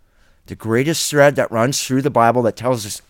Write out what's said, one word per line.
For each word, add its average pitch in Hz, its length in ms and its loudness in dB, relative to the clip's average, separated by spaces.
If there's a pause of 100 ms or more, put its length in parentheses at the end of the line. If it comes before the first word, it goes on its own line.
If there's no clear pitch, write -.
(460)
The - 80 -14
greatest 127 560 -2
thread 143 240 4
that 127 160 -2
runs 117 340 -2
through 131 180 -2
the 143 60 -2
Bible 117 340 2
that 107 120 0
tells 117 320 -4
us - 240 -14